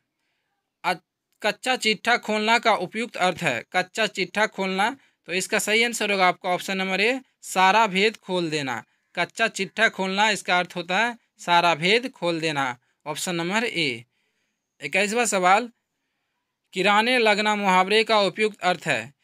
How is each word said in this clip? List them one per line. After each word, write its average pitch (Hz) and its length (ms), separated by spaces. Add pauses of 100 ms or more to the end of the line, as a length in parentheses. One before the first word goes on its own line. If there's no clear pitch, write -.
(840)
अ-, 180 120 (460)
कच्चा 220 340
चिट्ठा 226 420
खोलना 214 420
का 233 160
उपयुक्त 208 420
अर्थ 175 260
है। 131 200 (100)
कच्चा 190 360
चिट्ठा 196 380
खोलना, 196 480 (320)
तो 160 60
इसका 185 260
सही 214 240
आंसर 214 280
होगा 190 160
आपका 180 220
ऑप्शन 180 280
नंबर 190 240
ए, 247 180 (240)
सारा 190 440
भेद 196 300
खोल 175 320
देना। 135 340 (320)
कच्चा - 320
चिट्ठा 208 420
खोलना, 196 400
इसका 190 300
अर्थ 175 160
होता 180 220
है 233 200 (220)
सारा 175 360
भेद 214 360
खोल 170 280
देना। 143 360 (300)
ऑप्शन 156 300
नंबर 180 280
ए। 143 400 (800)
इक्कीसवाँ 202 440
सवाल, 202 440 (1040)
किराने 208 440
लगना 214 380
मुहावरे 202 480
का 220 160
उपयुक्त 208 420
अर्थ 180 240
है। 131 280 (100)